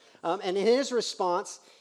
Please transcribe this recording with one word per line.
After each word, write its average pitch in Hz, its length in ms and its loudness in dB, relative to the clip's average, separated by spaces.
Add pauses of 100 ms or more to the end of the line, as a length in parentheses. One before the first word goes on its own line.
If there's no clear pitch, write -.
(240)
Um, 180 180 -2
and 190 140 -2
in 196 80 0
his 247 260 4
response, 196 720 -2 (200)